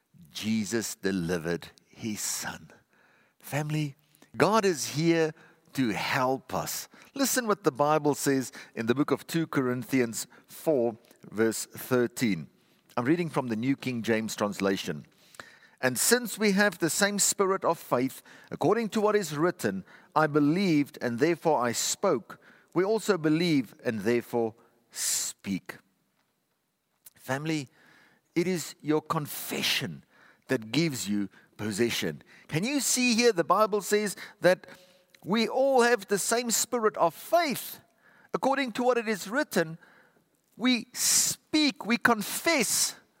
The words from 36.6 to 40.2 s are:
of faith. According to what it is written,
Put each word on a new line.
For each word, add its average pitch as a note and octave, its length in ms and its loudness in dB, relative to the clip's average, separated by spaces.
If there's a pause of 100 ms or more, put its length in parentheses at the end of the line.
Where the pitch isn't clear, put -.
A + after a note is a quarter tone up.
of E3 180 0
faith. - 640 -2 (540)
According C4 400 -2
to B3+ 100 -4
what B3 160 4
it A3 80 -4
is G#3+ 220 -2
written, F#3+ 500 -2 (760)